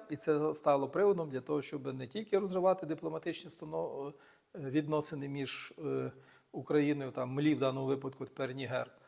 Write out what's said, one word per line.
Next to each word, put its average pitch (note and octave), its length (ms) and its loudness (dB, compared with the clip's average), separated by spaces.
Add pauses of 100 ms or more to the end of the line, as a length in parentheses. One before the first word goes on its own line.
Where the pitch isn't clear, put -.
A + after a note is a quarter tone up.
(100)
і D3 60 -4
це D3+ 380 4
стало C#3 340 4
приводом F3 420 4
для B2+ 100 -2
того, D3 220 -2
щоб C3+ 320 -6
не C3 120 -6
тільки G#3 320 0
розривати F#3 480 2
дипломатичні D#3+ 640 -4
станов-, D#3 580 -6
е, D3 40 -12 (460)
відносини D3 720 0
між, C#3 500 -6
е, C3+ 340 -2 (400)
Україною, C#3+ 580 2
там, B2+ 180 -4
МЛІ D3 260 2
в B2+ 40 -2
даному C3+ 280 0
випадку, C3+ 380 -4
тепер B2+ 300 -6
Нігер, B2+ 360 -4 (180)